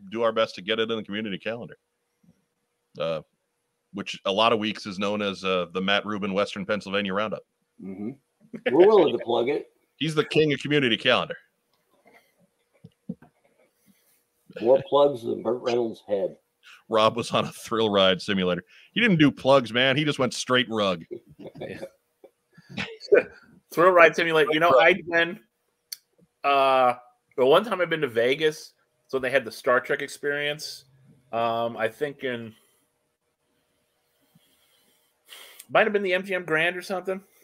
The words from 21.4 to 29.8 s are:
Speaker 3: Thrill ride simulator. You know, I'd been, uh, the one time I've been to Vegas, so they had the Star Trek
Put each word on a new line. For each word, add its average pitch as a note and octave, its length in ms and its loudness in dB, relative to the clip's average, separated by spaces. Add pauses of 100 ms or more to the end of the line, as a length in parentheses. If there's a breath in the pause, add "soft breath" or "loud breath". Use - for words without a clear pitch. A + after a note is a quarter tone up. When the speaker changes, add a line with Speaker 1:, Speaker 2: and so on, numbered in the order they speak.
Speaker 3:
Thrill F3 200 4
ride E3 220 6
simulator. D#3+ 380 2
You D#3 80 0
know, D#3+ 200 6
I'd E3+ 280 4
been, E3+ 320 -2 (1040)
uh, C3+ 520 4 (420)
the B2+ 80 4
one D#3+ 180 6
time G3+ 160 -4
I've F3 100 0
been D#3+ 120 -2
to C#3+ 80 -2
Vegas, C#3 640 0 (340)
so C3 100 -6
they B2+ 120 -4
had B2+ 160 0
the - 60 -10
Star B2+ 280 0
Trek C#3 220 -4